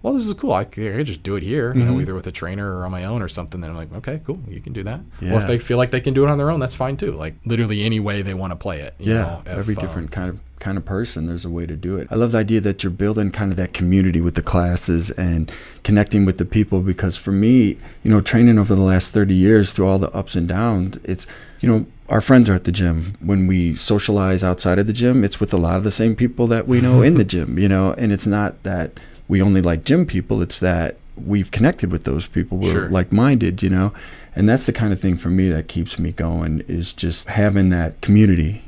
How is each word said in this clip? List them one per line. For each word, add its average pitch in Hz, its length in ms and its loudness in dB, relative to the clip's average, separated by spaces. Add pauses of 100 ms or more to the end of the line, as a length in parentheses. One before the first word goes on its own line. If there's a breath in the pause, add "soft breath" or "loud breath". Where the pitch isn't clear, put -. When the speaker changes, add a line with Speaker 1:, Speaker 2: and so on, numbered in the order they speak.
Speaker 1:
"Well, 254 100 -2
this 240 140 -2
is 208 60 -4
cool. 269 200 -4
I 95 120 0
c-, 107 240 -8
I 101 80 -6
could 151 100 -2
just 82 160 -10
do 98 140 -4
it 85 60 -6
here, 120 300 -2
you 131 100 2
know, 120 80 2
Speaker 2:
Mm-hmm. 127 100 0
Speaker 1:
either 95 140 -4
with 92 120 -8
a 90 40 -10
trainer 95 460 -8
or 90 80 -6
on 92 60 -6
my 90 140 -8
own 110 160 -6
or 90 80 -6
something." 87 320 -10
Then 80 100 -10
I'm 82 60 -12
like, 80 180 -14
"Okay, 131 320 -10
cool. 170 120 -8 (100)
You 92 100 -14
can - 140 -14
do 101 100 -8
that." 113 160 -8
Or - 260 -14
if 90 60 -2
Speaker 2:
Yeah. 107 140 0
Speaker 1:
they 120 120 -2
feel 120 200 -2
like 127 140 0
they 123 100 -2
can 135 120 -2
do 135 120 4
it 143 40 2
on 147 80 0
their 143 140 0
own, 165 80 -2
that's 156 160 -6
fine 135 220 -4
too. 196 160 -6
Like, 78 220 -10 (100)
literally 110 380 -2
any 110 180 0
way 101 200 -4
they 95 120 -6
wanna 92 240 -8
play 82 240 -8
it, 69 180 -14
you 104 140 -2
Speaker 2:
Yeah, 113 80 2
Speaker 1:
know, 85 240 -6
if, 92 120 -10
Speaker 2:
every 101 200 -4
Speaker 1:
uh, - 40 -6
Speaker 2:
different 82 300 -8
kind 92 180 -6
of, 87 100 -10 (200)
kind 98 180 -6
of 82 60 -8
person, 95 440 -6
there's 87 180 -8
a 87 40 -8
way 85 160 -6
to 80 120 -8
do 90 180 -6
it. 80 160 -6
I - 40 -4
love 117 180 2
the 113 60 2
idea 110 200 0
that 98 240 -2
you're 95 80 -2
building 101 400 -2
kind 101 200 -2
of 87 40 -2
that 90 180 -4
community 92 460 2
with 85 160 0
the 85 60 -2
classes 87 720 0
and 85 380 -2 (360 loud breath)
connecting 104 400 4
with 95 120 2
the - 60 -2
people, 101 380 0
because 92 340 -2
for - 160 -6
me, 107 460 4 (260 loud breath)
you 110 80 2
know, 107 80 6
training 117 400 6
over 101 160 2
the 98 60 4
last 95 320 2
thirty 101 220 2
years 98 360 6
through 95 160 0
all 95 120 2
the 90 120 -2
ups - 240 -6
and 85 140 -2
downs, 95 560 -2
it's, 92 200 -6 (360 loud breath)
you 117 80 2
know, 98 160 2 (240)
our 113 120 2
friends 123 280 6
are 95 60 4
at 87 100 -2
the 87 80 0
gym. 87 480 -2
When 95 260 2
we 87 280 2
socialize 98 680 0
outside 90 340 2
of 101 80 2
the 107 60 0
gym, 123 320 4
it's - 160 -4
with 104 120 -2
a 98 40 2
lot 85 200 2
of 95 60 -2
the 107 80 0
same 113 240 2
people 123 320 0
that 113 200 0
we 123 140 4
know 127 200 6
in 151 140 6
the 120 80 6
Speaker 1:
<laughs> 92 120 -2
Speaker 2:
gym, 78 220 -2
you 98 120 2
know, 95 280 2
and 110 140 0
it's 98 160 -2
not 104 360 -2
that 90 280 -6 (380 loud breath)
we 95 120 2
only 95 200 6
like 85 240 0
gym 165 200 2
people, 101 360 -4
it's - 180 -4
that 87 380 -2 (180)
we've 101 360 -2
connected 107 400 0
with 82 140 -4
those 73 220 -4
people. 87 300 -4
We're 92 140 0
Speaker 1:
Sure. 92 180 -2
Speaker 2:
like-minded, 95 720 2
you 95 80 2
know, 95 220 2 (440 loud breath)
and 98 140 4
that's 127 160 2
the - 60 0
kind 107 220 0
of 92 80 -4
thing 90 160 0
for 85 120 -6
me 92 200 2
that 80 180 -2
keeps - 320 -6
me 85 140 -2
going, 82 540 -2
is 85 260 -6
just - 340 -6
having 101 420 2
that 85 320 0
community, 98 680 4